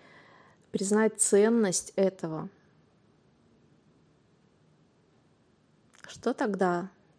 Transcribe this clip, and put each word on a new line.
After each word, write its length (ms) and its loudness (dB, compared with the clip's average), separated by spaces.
признать 480 0
ценность 760 2
этого? 540 -2
Что 260 -8
тогда 560 -2